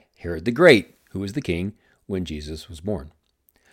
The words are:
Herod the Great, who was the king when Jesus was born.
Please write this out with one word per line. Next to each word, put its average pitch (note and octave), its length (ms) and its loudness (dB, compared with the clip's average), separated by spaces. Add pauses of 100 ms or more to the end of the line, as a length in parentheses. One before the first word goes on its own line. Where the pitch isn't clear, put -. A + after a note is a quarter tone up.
(180)
Herod E2+ 280 -8
the A#2+ 60 0
Great, C3 440 6 (160)
who F#2+ 80 -8
was G2 140 -6
the C#3+ 80 -4
king F#2 320 -4 (340)
when F#2 180 -4
Jesus D2+ 420 -10
was D#2 140 -16
born. E2+ 300 -8 (600)